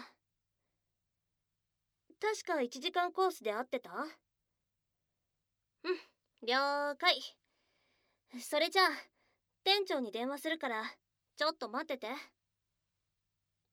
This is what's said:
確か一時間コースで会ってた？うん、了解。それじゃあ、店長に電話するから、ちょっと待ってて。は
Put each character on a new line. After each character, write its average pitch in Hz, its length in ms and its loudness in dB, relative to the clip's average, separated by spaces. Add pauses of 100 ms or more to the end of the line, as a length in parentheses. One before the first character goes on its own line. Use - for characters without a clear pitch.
(2250)
確 427 240 0
か 320 160 0
一 254 180 -4
時 339 120 -2
間 349 200 2
コ 381 180 4
ー - 20 -2
ス 285 120 -12
で 208 120 0
会 240 80 -2
っ - 20 -4
て 254 140 -4
た？ 175 120 -14
う 226 140 -4
ん、 - 20 -10 (2250)
了 285 520 2
解。 320 240 4 (1200)
そ 294 200 -2
れ 330 100 4
じ 392 100 2
ゃ 370 40 8
あ、 349 60 6 (720)
店 392 220 4
長 302 140 0
に 226 120 -4
電 240 180 -2
話 285 140 -4
す 320 40 -2
る 320 120 -2
か 277 100 -2
ら、 220 140 -2 (540)
ち 294 80 2
ょ 320 60 2
っ 320 40 -6
と 233 140 -6
待 214 140 -4
っ - 20 -6
て 269 120 -4
て。 220 100 -8
は 247 80 -6 (1600)